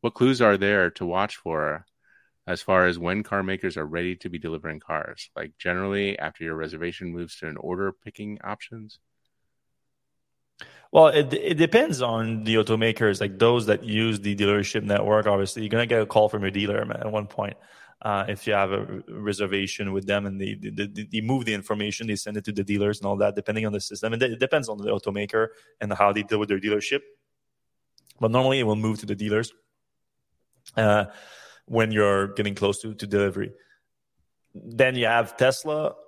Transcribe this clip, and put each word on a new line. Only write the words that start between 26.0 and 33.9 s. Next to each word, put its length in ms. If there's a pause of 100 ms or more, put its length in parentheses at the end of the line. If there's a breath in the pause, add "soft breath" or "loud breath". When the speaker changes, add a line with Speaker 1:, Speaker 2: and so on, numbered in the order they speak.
Speaker 2:
they 120
deal 160
with 80
their 100
dealership. 420 (1200)
But 120
normally 260
it 60
will 120
move 240
to 60
the 80
dealers, 380 (1200)
uh, 300 (580 loud breath)
when 280
you're 420
getting 200
close 280
to, 100
to 140
delivery. 460 (1000 soft breath)